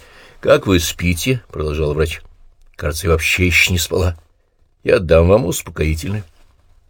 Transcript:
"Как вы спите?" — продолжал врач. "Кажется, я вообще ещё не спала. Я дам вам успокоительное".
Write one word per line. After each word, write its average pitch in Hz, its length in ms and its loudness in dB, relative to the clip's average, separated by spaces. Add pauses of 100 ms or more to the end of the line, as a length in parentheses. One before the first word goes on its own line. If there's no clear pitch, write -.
(400)
"Как 139 280 2
вы 92 100 4
спите?" — 87 680 -2
продолжал 76 460 -4
врач. 78 260 -2 (560)
"Кажется, 78 300 -6
я 85 60 2
вообще 80 340 0
ещё 78 260 2
не 90 60 0
спала. 87 380 -2 (680)
Я - 160 2
дам 82 260 4
вам 110 200 4
успокоительное". 85 800 -6 (640)